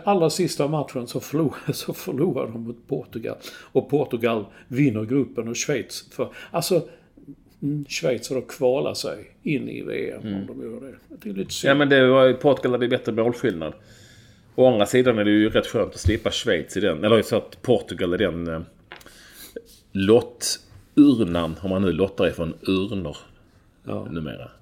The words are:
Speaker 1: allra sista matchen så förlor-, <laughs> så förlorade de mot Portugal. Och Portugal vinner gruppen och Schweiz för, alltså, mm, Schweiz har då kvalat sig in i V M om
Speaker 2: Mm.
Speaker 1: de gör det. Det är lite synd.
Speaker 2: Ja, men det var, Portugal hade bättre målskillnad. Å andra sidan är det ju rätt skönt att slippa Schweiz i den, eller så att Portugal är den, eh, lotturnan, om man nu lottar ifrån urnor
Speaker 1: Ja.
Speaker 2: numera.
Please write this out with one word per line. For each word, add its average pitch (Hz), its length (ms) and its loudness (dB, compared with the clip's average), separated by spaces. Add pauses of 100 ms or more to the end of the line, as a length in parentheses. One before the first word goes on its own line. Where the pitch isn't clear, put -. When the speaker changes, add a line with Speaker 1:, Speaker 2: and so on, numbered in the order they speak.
Speaker 1:
allra 175 260 2
sista 151 380 -2
matchen 135 380 -4
så 123 140 -6
förlor-, 147 420 -2
<laughs> 151 100 -4
så - 220 -8
förlorade 131 580 -2
de 113 100 -8
mot 117 260 -14
Portugal. 113 480 -8 (360)
Och - 180 0
Portugal 117 560 0 (220)
vinner 120 360 0
gruppen 120 440 -2
och - 80 -8
Schweiz - 560 -6
för, - 200 -6 (180)
alltså, 170 380 0 (760)
mm, 147 260 -2
Schweiz 127 400 -4
har 131 80 -4
då 120 60 -4
kvalat 127 540 0
sig - 460 -8
in 120 260 -2
i - 140 -10
V - 280 -6
M 117 120 -12
om 113 60 -10
Speaker 2:
Mm. 98 180 -6
Speaker 1:
de 127 160 -12
gör 117 180 -12
det. 131 140 -16 (280)
Det 214 80 -10
är 196 40 -8
lite 190 180 -8
synd. - 180 0
Speaker 2:
Ja, 139 40 6
men 143 140 2
det 135 200 6
var, 131 240 6
Portugal 127 400 2
hade 120 160 0
bättre 123 240 -2
målskillnad. 110 600 -2 (840)
Å 127 180 6
andra 101 140 4
sidan 127 320 4
är 104 60 2
det 104 60 4
ju 107 200 6
rätt 107 160 0
skönt - 280 -2
att - 60 -14
slippa - 300 0
Schweiz 90 460 -2
i 92 40 -2
den, 87 240 0
eller 107 180 6
så 113 140 -2
att - 260 -6
Portugal 95 500 0
är 92 60 -2
den, 85 300 -2
eh, 82 120 -6 (1300)
lotturnan, 98 1700 2
om 95 80 -2
man 95 120 2
nu 90 100 2
lottar 90 360 2
ifrån 82 340 -4
urnor 95 540 -2 (680)
Speaker 1:
Ja. 101 260 -8
Speaker 2:
numera. 76 400 -10 (120)